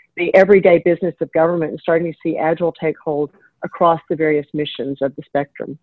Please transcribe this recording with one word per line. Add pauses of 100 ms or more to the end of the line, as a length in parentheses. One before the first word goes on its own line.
(160)
the
everyday
business
of
government
and
starting
to
see
Agile
take
hold (340)
across (100)
the
various
missions
of
the
spectrum.